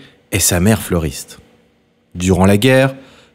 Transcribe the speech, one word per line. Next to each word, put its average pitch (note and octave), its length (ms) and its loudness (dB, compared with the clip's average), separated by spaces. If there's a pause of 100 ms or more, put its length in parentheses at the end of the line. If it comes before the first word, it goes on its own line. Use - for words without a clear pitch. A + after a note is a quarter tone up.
(320)
et G2+ 80 -2
sa F2+ 200 -2
mère G#2 240 2
fleuriste. - 560 -6 (760)
Durant F2+ 320 0
la G2+ 140 2
guerre, C3 340 2 (420)